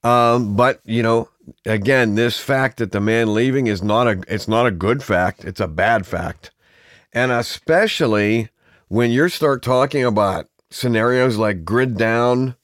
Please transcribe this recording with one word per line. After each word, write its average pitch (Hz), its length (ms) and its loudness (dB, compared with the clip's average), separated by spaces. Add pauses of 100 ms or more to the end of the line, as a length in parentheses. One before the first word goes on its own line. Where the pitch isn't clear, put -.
Um, 120 540 2
but, 123 300 2
you 113 180 -2
know, 117 240 0 (380)
again, 110 500 2
this 117 240 0
fact 135 380 -2
that 107 160 -4
the 101 80 -2
man 110 320 0
leaving 127 340 0
is 98 160 -2
not 110 240 2
a, 95 220 -2
it's 104 180 -6
not 113 180 2
a 117 60 2
good 101 320 -2
fact. 90 400 -2
It's 92 160 -12
a 95 80 -2
bad 95 400 0
fact. - 440 -10 (600)
And 127 220 -2
especially 117 1120 0 (400)
when 117 240 2
you 143 160 2
start 143 340 -2
talking 127 440 0
about 101 420 0 (220)
scenarios 123 680 0
like 104 300 -2
grid 120 320 0
down 123 680 0